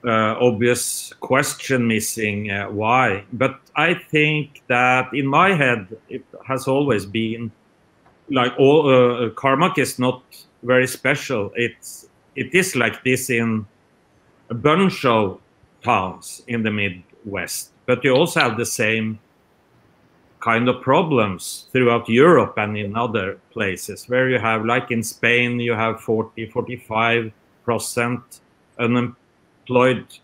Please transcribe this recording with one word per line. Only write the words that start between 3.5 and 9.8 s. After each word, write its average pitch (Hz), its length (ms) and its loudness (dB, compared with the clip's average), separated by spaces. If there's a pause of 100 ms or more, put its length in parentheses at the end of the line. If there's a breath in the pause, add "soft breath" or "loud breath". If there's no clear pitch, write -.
I 165 180 2
think 151 760 -2
that 123 440 2
in 139 140 -2
my 170 280 4
head, 123 320 0 (220)
it - 160 -12 (220)
has 131 220 -4
always 131 380 0
been 113 440 -6 (800)
like 123 280 2
all, 143 300 6
uh, 123 420 4
Karmak 139 480 0
is 131 200 -2